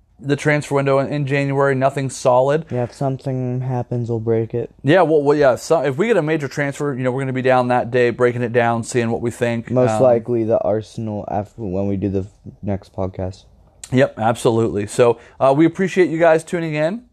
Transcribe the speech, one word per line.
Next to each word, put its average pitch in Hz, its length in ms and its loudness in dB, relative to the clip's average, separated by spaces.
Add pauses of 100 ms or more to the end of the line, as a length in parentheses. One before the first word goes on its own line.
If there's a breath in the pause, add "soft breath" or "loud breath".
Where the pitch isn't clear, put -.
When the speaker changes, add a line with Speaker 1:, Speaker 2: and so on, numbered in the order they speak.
(200)
Speaker 1:
the 143 160 -2
transfer 147 400 -2
window 139 240 2
in, 135 120 0
in 147 140 -2
January. 139 500 0
Nothing 135 340 0
solid. 135 600 2
Speaker 2:
Yeah, 123 140 -2
if 120 100 -6
something 127 680 -4
happens, 123 480 -4
we'll 117 100 -2
break 113 340 -2
it. 120 160 -6 (140)
Speaker 1:
Yeah, 165 180 4
well, 156 220 4
well, 147 140 4
yeah. 135 180 4
So 160 280 0
if 139 140 -2
we 202 100 0
get 233 100 2
a 165 40 2
major 151 260 -2
transfer, 143 460 -4
you 123 100 -6
know, 127 80 0
we're 131 100 -4
gonna 131 120 -4
be 127 80 -4
down 127 280 2
that 123 200 0
day, 123 200 2
breaking 123 340 0
it 117 100 -4
down, 117 300 2
seeing 117 280 -2
what - 100 -4
we 117 100 -2
think. 117 400 -4
Speaker 2:
Most 123 200 2
Speaker 1:
Um, 110 120 2
Speaker 2:
likely 117 400 2
the 110 160 2
Arsenal 107 720 -4
after, 104 320 -6
when 98 240 -4
we 98 100 -2
do 101 120 -2
the 98 180 -2 (340)
next 98 320 -6
podcast. 95 520 -8 (460)
Speaker 1:
Yep, 135 260 2
absolutely. 113 720 0
So, 120 320 2 (200 loud breath)
uh, 135 160 4
we 160 120 4
appreciate 180 420 0
you 160 80 -4
guys 160 260 4
tuning 165 300 -6
in. 160 400 -4